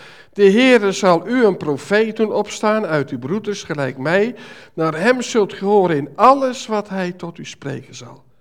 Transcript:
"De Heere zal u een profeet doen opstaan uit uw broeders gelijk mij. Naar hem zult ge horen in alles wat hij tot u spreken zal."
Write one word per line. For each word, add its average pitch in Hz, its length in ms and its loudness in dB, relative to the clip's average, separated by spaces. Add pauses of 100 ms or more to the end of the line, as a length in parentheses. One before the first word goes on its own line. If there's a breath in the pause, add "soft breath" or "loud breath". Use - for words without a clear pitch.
(340 loud breath)
"De 196 180 6
Heere 233 400 4
zal 180 360 2
u 240 180 2
een 185 120 2
profeet 202 580 -2
doen 214 160 0
opstaan 214 540 -2
uit 151 240 -2
uw 127 100 -8
broeders 202 440 -6
gelijk 139 340 -6
mij. 190 380 0 (380 loud breath)
Naar 160 260 -4
hem 247 220 2
zult 220 320 -2
ge - 120 -10
horen 190 320 2
in 143 180 -4
alles 254 520 2
wat 208 220 -4
hij 185 220 -6
tot 180 260 -14
u 147 80 -14
spreken 131 500 -12
zal." - 300 -20 (160)